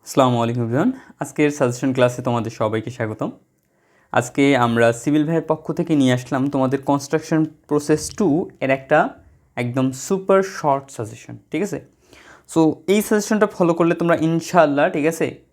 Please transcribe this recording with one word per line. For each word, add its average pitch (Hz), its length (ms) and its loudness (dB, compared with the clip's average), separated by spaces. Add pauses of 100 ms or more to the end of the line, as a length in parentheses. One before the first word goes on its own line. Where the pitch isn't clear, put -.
আসসালামু 127 360 2
আলাইকুম 120 240 -2
everyone। 156 260 0 (300)
আজকের 151 340 0
সাজেশন 131 380 -2
ক্লাসে 127 320 2
তোমাদের 117 320 -2
সবাইকে 110 380 -2
স্বাগতম। 110 320 -6 (920)
আজকে 127 240 0 (220)
আমরা 117 220 4 (140)
সিভিল 151 260 0
ভাইয়ের 160 240 -2
পক্ষ 156 140 -4 (140)
থেকে 165 220 -2
নিয়ে 131 160 4
আসলাম 127 240 -4 (140)
তোমাদের 131 240 0 (100)
কনস্ট্রাকশন 156 520 -2 (280)
প্রসেস 147 340 0 (140)
টু 208 100 2 (360)
এর 135 140 0
একটা 151 220 2 (600)
একদম 123 240 -2 (200)
সুপার 190 340 2 (180)
শর্ট 139 280 -2 (100)
সাজেশন, 113 400 -12 (160)
ঠিক 151 160 -4
আছে? 151 120 -8 (760)
So, 165 60 2 (340)
এই 214 140 4
সাজেশনটা 208 480 2
ফলো 170 240 2
করলে 170 220 4
তোমরা 170 140 4 (120)
ইনশাআল্লাহ, 160 580 2 (100)
ঠিক 147 160 -2
আছে 165 160 -4 (260)